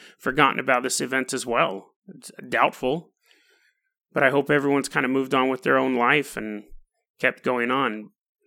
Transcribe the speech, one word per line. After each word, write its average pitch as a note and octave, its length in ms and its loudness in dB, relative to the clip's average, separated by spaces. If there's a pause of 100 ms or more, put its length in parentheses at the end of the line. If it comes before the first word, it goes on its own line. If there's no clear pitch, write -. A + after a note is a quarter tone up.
(200)
forgotten C3+ 400 2
about C3 240 0
this C3 180 -4
event C3 320 -2
as A#2+ 120 -6
well. D#3+ 480 -2 (140)
It's - 240 -20 (160)
doubtful, C3 640 0 (1000)
but C#3+ 100 0
I C3 60 6
hope C#3 200 0
everyone's C#3+ 400 2
kinda C3+ 200 0
moved C3+ 240 0
on C3 160 2
with C3 140 -4
their C#3 140 4
own C3 180 0
life C3 420 2
and G#2+ 260 -8 (560)
kept - 240 -2
going B2 280 -2
on. A2+ 400 -4 (360)